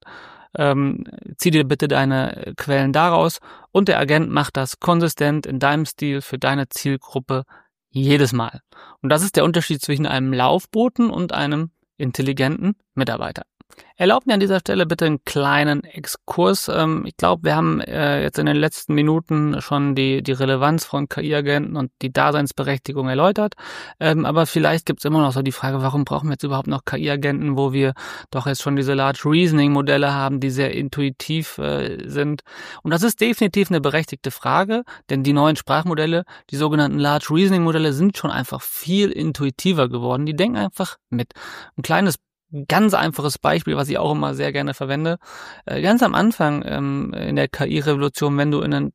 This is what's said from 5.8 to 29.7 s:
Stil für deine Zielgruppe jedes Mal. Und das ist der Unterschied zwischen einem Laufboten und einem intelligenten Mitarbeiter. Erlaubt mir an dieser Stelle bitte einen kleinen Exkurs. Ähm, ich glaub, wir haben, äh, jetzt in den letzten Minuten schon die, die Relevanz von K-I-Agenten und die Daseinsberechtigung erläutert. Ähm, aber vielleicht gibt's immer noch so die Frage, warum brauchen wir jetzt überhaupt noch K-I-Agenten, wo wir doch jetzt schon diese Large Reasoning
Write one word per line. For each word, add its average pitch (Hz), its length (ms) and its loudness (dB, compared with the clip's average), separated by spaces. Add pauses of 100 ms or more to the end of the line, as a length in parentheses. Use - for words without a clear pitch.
Stil 139 360 -4
für - 160 -10
deine 135 320 -2
Zielgruppe 135 760 -4 (460)
jedes 135 420 4
Mal. 117 300 -4 (380)
Und 135 100 -2
das 156 120 6
ist 196 140 -2
der 156 80 6
Unterschied 160 360 0
zwischen 147 260 -2
einem 131 260 0
Laufboten 190 760 2
und 175 240 -4
einem 147 380 -2 (280)
intelligenten 139 800 0 (180)
Mitarbeiter. - 480 -4 (520)
Erlaubt 214 320 2
mir 247 80 4
an 196 60 2
dieser 196 180 2
Stelle 190 260 0
bitte 165 220 0
einen 151 180 0
kleinen 143 600 2
Exkurs. - 840 -2
Ähm, 156 380 0
ich 160 100 -12
glaub, 170 280 0
wir 156 100 2
haben, 160 260 2
äh, 143 400 -2
jetzt 143 180 -2
in 151 80 0
den 147 100 2
letzten 156 380 -2
Minuten 151 640 2
schon 143 340 -2
die, 135 300 0
die 135 80 -2
Relevanz 135 520 0
von 143 240 -4
K-I-Agenten 147 680 -2
und 131 160 -4 (100)
die 131 100 -6
Daseinsberechtigung 139 960 -2
erläutert. 196 460 2 (460)
Ähm, 156 240 2
aber 151 220 2
vielleicht 156 400 2
gibt's - 180 -4
immer 156 160 2
noch 139 100 4
so 131 120 -2
die 135 100 -2
Frage, 135 300 -4
warum 135 220 0
brauchen 147 240 -4
wir 143 40 0
jetzt 135 100 -6
überhaupt 139 240 -4
noch 143 180 -4
K-I-Agenten, 143 720 -2
wo 135 160 0
wir 135 220 2 (380)
doch 135 160 -4
jetzt 135 120 -4
schon 139 140 -2
diese 139 200 0
Large 135 300 0
Reasoning 151 460 4